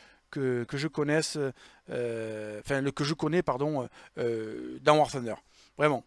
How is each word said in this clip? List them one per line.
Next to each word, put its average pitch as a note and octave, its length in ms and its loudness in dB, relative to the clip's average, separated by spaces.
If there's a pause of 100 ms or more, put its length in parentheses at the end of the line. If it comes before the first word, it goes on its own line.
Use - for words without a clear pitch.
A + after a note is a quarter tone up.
(300)
que, B2+ 340 0
que C#3+ 120 -6
je D3 120 -2
connaisse, D3+ 500 0 (500)
euh, A2 720 -6
enfin C3+ 220 -2
le C#3 80 0
que D3 140 -2
je D3+ 100 0
connais, D#3+ 280 2
pardon, C#3 460 -2 (300)
euh, B2 640 -4
dans D3+ 160 8
War D3 120 4
Thunder. A#2+ 260 -6 (420)
Vraiment, C#3+ 280 4